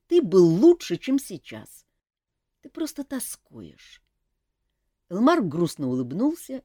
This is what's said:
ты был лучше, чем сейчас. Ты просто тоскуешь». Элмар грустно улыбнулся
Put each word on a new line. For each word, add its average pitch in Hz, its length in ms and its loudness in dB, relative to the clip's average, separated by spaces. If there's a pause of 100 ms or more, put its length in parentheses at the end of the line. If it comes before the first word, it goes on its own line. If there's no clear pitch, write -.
ты 349 140 2
был 185 260 4
лучше, 320 520 4
чем 262 200 -2
сейчас. - 680 -14 (720)
Ты - 80 -20
просто 302 340 -10
тоскуешь». - 1000 -14 (1080)
Элмар 262 320 2
грустно 156 480 -4
улыбнулся 175 760 -6